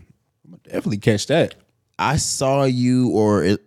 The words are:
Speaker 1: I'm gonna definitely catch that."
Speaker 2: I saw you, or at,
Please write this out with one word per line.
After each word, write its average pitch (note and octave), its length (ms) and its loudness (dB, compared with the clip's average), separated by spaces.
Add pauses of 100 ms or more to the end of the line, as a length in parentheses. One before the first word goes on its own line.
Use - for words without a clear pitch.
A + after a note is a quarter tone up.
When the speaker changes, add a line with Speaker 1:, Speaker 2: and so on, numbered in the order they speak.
(460)
Speaker 1:
I'm D#3 60 -20
gonna - 120 -20
definitely G#2 360 -6
catch G#2+ 280 0
that." C#3 280 0 (440)
Speaker 2:
I C3 180 0
saw C#3 460 0
you, B2+ 480 0
or G#2 320 2
at, G2 240 2